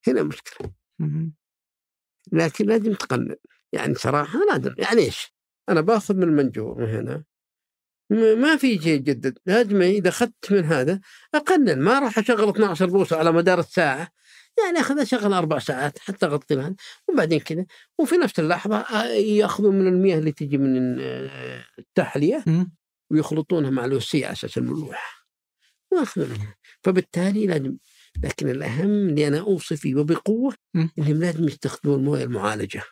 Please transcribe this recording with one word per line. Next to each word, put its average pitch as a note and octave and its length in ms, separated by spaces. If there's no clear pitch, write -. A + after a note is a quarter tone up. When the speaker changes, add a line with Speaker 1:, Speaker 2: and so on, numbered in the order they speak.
Speaker 1:
هنا A#3+ 160
مشكلة. - 500
Speaker 2:
مهم. D#3 340
Speaker 1:
لكن E3 340
لازم G#3+ 280
تقنن. - 420
يعني C3 240
صراحة D3 440
لازم. C3 260
يعني A3+ 240
إيش؟ - 320
أنا E3+ 120
باخذ G3+ 340
من F#3 80
المنجور C3+ 540
من A#2 120
هنا. B2 340
م-، A3 320
ما D4+ 160
في A3+ 240
شيء D#3+ 140
يتجدد. C3 500
لازم G3+ 360
إذا F3+ 280
أخذت - 420
من G3 120
هذا، D#3 360
أقنن. D4 440
ما A3+ 200
راح A#3 200
أشغل G#3+ 300
اثناعشر G3 360
بوصة F3 320
على E3 140
مدار F3 280
الساعة. D#3 520
يعني E4+ 140
أخذ C#4 200
أشغل G#3 340
أربع D#3 260
ساعات C#3+ 400
حتى G3 260
أغطي D3 280
الهذا. D3 220
وبعدين E3 320
كذا. E3 260
وفي D#4+ 180
نفس C#4+ 240
اللحظة، F3 380
آه، A3 360
يأخذون G#3 680
من F#3+ 80
المياه F#3 320
اللي D#3 120
تجي C#3+ 260
من، B2+ 420
آه، B1+ 680
التحلية F3+ 680
Speaker 2:
مم. E3+ 280
Speaker 1:
ويخلطونها D#3 580
مع B2+ 160
الوسيع B2+ 420
على G2+ 60
أساس - 240
الملوحة. - 680
ويأخذون B3+ 380
منها. G#2 260
فبالتالي F#3+ 640
لازم، C#3+ 300
لكن C#3+ 260
الأهم E3 600
اللي D3 180
أنا D3 120
أوصي F3+ 380
فيه C3 180
وبقوة، G3+ 600
Speaker 2:
مم. E3 160
Speaker 1:
إنهم D3+ 200
لازم E3 280
يستخدمون C#3 520
الموية C#3 240
المعالجة. G#2+ 680